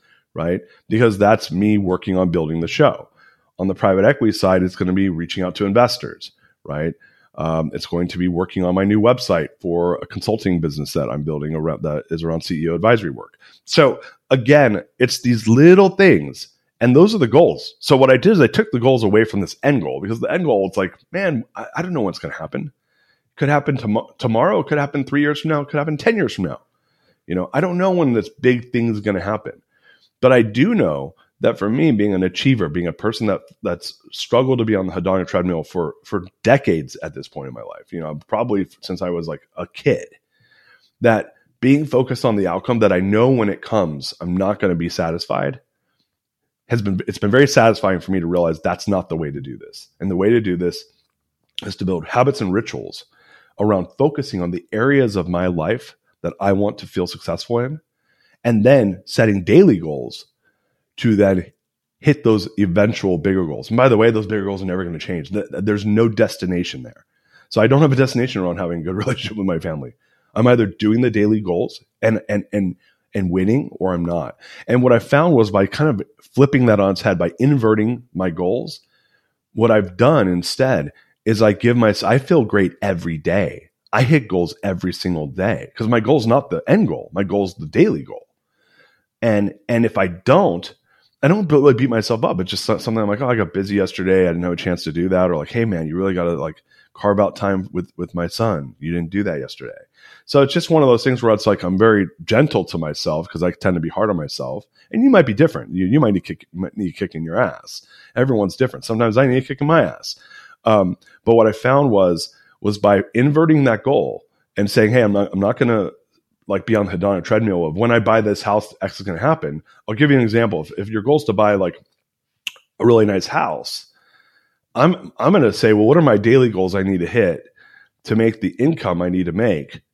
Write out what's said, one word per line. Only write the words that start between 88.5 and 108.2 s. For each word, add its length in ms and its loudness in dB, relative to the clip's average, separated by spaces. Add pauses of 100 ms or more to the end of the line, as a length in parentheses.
And, 340 0 (140)
and 160 2
if 120 -4
I 100 2
don't, 680 0 (460)
I 60 2
don't 240 0
really 220 6
beat 160 0
myself 340 -2
up. 160 -2
It's 100 -6
just 140 -8
so-, 140 -2
something 240 -4
I'm 80 -2
like, 100 -4
"Oh, 80 -4
I 80 0
got 180 -2
busy 220 -4
yesterday. 480 0
I 40 4
didn't 160 -2
have 100 -2
a 20 -4
chance 300 -4
to 80 -6
do 160 -2
that." 200 2
Or 60 -2
like, 140 -6
"Hey 160 -2
man, 200 -4
you 120 -6
really 160 -2
gotta, 220 -2
like, 280 -10 (300)
carve 260 0
out 160 0
time 380 -2
with, 240 -8
with 180 -10
my 120 -4
son. 520 -4
You 140 -8
didn't 160 -4
do 140 -4
that 140 -6
yesterday." 360 -14 (500)
So 200 2
it's 100 0
just 160 -2
one 120 4
of 60 4
those 160 4
things 180 -2
where 120 2
it's 120 -2
like, 180 0
I'm 140 -2
very 300 4 (160)
gentle 400 2
to 140 -8
myself 500 -6
'cause 160 -6
I 80 0
tend 240 -2
to 60 -2
be 80 -6
hard 200 -2
on 60 -2
myself. 480 -10 (280)
And 120 0
you 60 6
might 160 6
be 80 -2
different. 420 0
You, 120 0
you 120 2
might 140 2
need 100 -2
kick, 300 -14
might 240 -10
need 140 -4
a 60 -18
kick 180 -8
in 80 -8
your 120 -8
ass. 500 -6 (300)
Everyone's 400 0